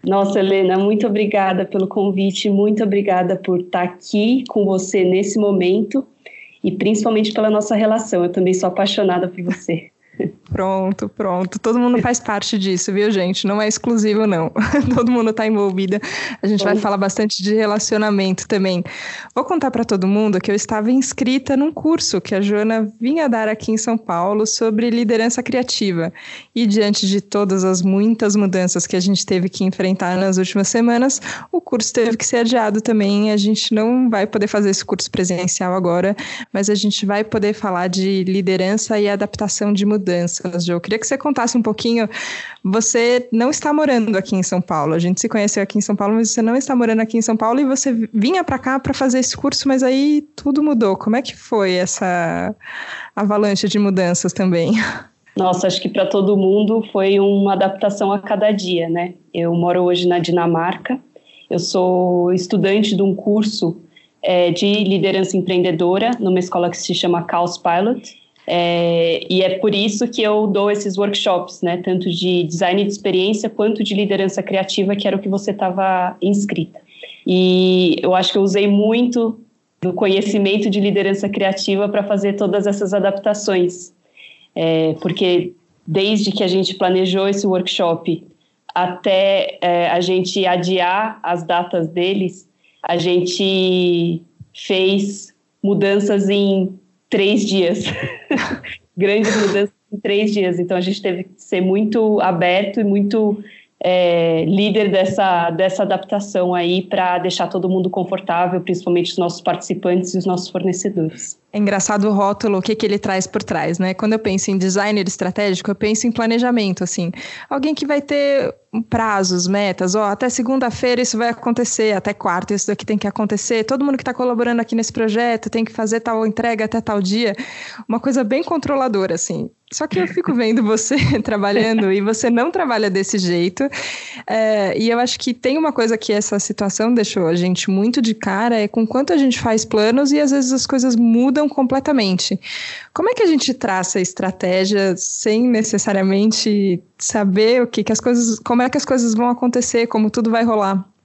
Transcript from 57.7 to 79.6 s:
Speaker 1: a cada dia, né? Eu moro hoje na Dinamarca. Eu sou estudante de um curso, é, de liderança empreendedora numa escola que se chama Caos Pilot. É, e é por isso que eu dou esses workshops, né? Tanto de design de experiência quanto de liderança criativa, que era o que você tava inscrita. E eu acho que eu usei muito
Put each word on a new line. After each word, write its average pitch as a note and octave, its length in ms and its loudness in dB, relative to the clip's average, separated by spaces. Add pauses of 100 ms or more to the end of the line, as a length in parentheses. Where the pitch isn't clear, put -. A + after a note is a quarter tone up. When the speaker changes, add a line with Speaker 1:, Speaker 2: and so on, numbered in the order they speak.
Speaker 1:
a G3+ 80 0
cada G#3+ 320 0
dia, F3+ 380 0
né? F3 260 -2 (200)
Eu E3+ 200 0
moro F3 280 2
hoje F3+ 260 2
na F3 100 2
Dinamarca. E3+ 800 0 (520)
Eu F3 80 0
sou F3+ 720 2
estudante G3 640 2
de F#3+ 60 2
um G3 120 2
curso, G3+ 640 0 (440)
é, F3+ 280 2
de G3+ 340 0
liderança F#3+ 520 0
empreendedora F#3 800 2
numa F#3 200 0
escola F3+ 320 -2
que E3+ 60 -8
se - 180 -6
chama E3+ 280 0
Caos F3 360 -2
Pilot. F#3 580 -2 (300)
É, E3+ 840 0
e F#3 140 2
é F#3 160 0
por G3+ 160 0
isso G#3 320 0
que A#3+ 160 -4
eu G#3+ 240 2
dou G3+ 240 2
esses G3+ 260 -2
workshops, G3+ 640 -2
né? F3 160 0
Tanto F3+ 300 -2
de F3+ 360 0
design F3+ 400 0
de G3+ 60 -2
experiência G3+ 600 -2
quanto G#3+ 320 -2
de G3+ 100 -2
liderança G3 500 0
criativa, F#3+ 520 -2
que G3+ 120 -4
era G3 100 0
o - 20 -2
que G3 100 -6
você G3 240 -2
tava F#3 720 -2
inscrita. G3 580 -2 (460)
E F#3 760 4
eu F3+ 120 2
acho F#3 160 2
que - 80 0
eu G3 40 4
usei G3 260 2
muito A3+ 720 2 (400)